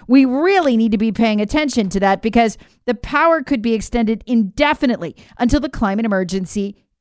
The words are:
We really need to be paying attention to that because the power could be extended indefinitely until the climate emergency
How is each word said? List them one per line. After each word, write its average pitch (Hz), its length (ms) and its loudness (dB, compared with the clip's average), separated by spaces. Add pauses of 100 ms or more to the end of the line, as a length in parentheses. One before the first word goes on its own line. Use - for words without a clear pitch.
We 262 200 6
really 294 500 2
need 226 160 2
to 220 60 0
be 220 140 -2
paying 214 280 0
attention 240 500 -2
to 190 100 -4
that 196 200 2
because 226 380 2 (260)
the 240 100 -2
power 320 480 0
could 254 200 -4
be 226 100 -2
extended 226 540 -2
indefinitely 233 880 -2 (220)
until 247 220 0
the 285 100 -4
climate 208 340 -2
emergency 196 720 -4 (240)